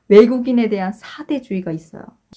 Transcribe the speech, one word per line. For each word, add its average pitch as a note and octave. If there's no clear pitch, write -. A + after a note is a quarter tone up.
외국인에 A#3+
대한 G3
사대주의가 G#3+
있어요. -